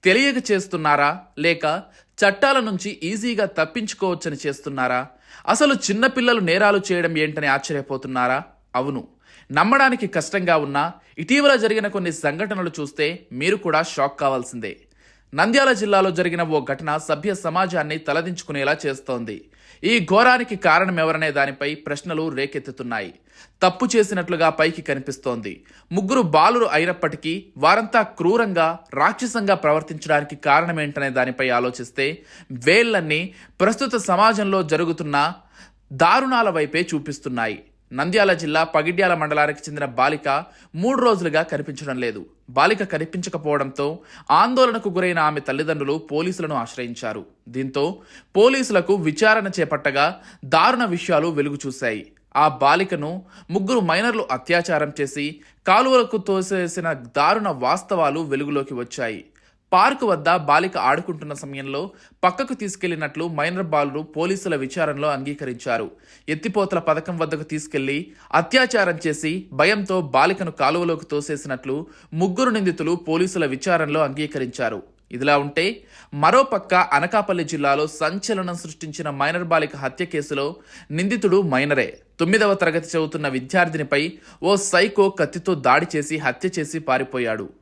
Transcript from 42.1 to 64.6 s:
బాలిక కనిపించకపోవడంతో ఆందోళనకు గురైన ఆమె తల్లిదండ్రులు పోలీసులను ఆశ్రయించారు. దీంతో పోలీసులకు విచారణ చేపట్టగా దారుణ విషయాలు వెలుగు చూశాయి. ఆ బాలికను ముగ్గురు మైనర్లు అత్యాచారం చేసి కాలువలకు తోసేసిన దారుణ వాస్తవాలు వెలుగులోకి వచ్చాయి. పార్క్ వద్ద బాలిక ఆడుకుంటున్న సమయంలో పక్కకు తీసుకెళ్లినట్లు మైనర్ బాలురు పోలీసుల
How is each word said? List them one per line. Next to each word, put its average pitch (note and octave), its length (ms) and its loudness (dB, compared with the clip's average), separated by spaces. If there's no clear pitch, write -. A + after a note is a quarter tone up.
బాలిక F#3+ 260 4
కనిపించకపోవడంతో D3+ 960 -4
ఆందోళనకు A#3+ 560 2
గురైన F3+ 320 0
ఆమె D3 200 -2
తల్లిదండ్రులు D3 480 -2
పోలీసులను E3 480 -4
ఆశ్రయించారు. A#2 640 -8
దీంతో C3+ 280 -2
పోలీసులకు A3 560 4
విచారణ G#3+ 480 2
చేపట్టగా D3 500 0
దారుణ A#3+ 380 4
విషయాలు E3+ 440 2
వెలుగు C#3+ 260 -2
చూశాయి. A#2+ 400 -4
ఆ - 20 6
బాలికను D#3+ 500 2
ముగ్గురు G#3+ 340 0
మైనర్లు G#3+ 360 0
అత్యాచారం D#3+ 640 0
చేసి C#3+ 260 -4
కాలువలకు A#3+ 500 4
తోసేసిన F#3 600 -2
దారుణ G3+ 300 2
వాస్తవాలు D#3+ 560 0
వెలుగులోకి C#3 500 -4
వచ్చాయి. A#2 380 -8
పార్క్ C4 360 4
వద్ద D#3+ 180 0
బాలిక E3+ 300 2
ఆడుకుంటున్న D3+ 500 -4
సమయంలో C#3 400 -8
పక్కకు B3 380 0
తీసుకెళ్లినట్లు D#3+ 600 -6
మైనర్ E3+ 380 -2
బాలురు C#3+ 260 0
పోలీసుల F#3 460 -2